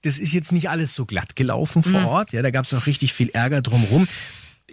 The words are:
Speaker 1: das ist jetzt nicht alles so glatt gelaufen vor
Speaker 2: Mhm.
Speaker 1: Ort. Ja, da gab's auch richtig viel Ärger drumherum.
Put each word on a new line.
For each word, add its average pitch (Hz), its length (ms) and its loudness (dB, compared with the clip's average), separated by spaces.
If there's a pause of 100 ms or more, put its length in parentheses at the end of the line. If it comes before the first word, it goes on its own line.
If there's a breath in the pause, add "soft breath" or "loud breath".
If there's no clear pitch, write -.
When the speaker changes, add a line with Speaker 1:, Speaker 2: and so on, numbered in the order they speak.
Speaker 1:
das 143 160 -2
ist 156 140 -2
jetzt 170 200 0
nicht 170 180 0
alles 160 240 -4
so 127 100 -4
glatt - 320 -6
gelaufen 131 460 2
vor 190 180 4
Speaker 2:
Mhm. 180 60 2
Speaker 1:
Ort. 180 260 0
Ja, 117 80 -2
da 131 100 2
gab's 131 220 -2
auch 123 140 -2
richtig 139 260 0
viel 120 180 0
Ärger 131 300 0
drumherum. 120 480 4 (640 loud breath)